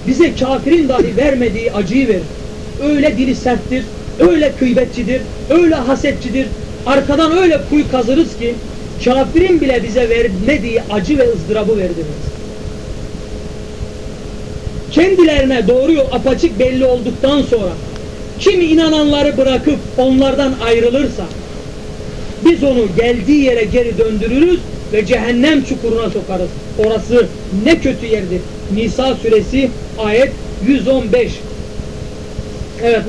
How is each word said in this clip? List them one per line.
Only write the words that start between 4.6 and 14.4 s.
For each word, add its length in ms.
gıybetçidir, 600
öyle 240
hasetçidir. 720
Arkadan 520
öyle 220
kuyu 200
kazırız 480
ki 160
kafirin 560
bile 220
bize 260
vermediği 760
acı 260
ve 140
ızdırabı 440
verdiririz. 560